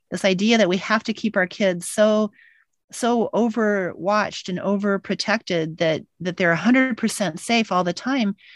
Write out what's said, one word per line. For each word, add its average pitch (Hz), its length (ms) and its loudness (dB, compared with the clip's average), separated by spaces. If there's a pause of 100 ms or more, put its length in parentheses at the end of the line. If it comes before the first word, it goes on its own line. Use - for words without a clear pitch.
(120)
This 180 120 -4
idea 208 340 4
that 202 100 4
we 180 80 0
have 214 280 -2
to 220 80 -4
keep - 240 -4
our 185 120 2
kids 180 400 -2
so, 214 420 2 (600)
so 233 420 0
overwatched 208 1120 0
and 180 120 -4
overprotected 196 1160 -2
that, 160 240 0 (180)
that 175 160 -4
they're 170 160 2
a 165 40 2
hundred 247 400 2
percent 185 440 -4
safe 226 320 0
all 180 100 2
the 175 100 0
time 233 440 -2 (200)